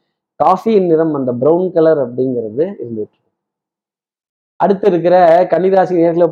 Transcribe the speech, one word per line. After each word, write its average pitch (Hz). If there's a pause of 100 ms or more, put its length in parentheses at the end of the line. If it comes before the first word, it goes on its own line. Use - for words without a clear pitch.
(400)
காஃபியின் 185
நிறம், 160
அந்த 131
பிரவுன் 165
கலர் 160
அப்படிங்கிறது 123 (100)
இருந்துட்டு 113
இருக்கு. - (1400)
அடுத்து 196
இருக்கிற 175
கன்னிராசி 185
நேர்களை 170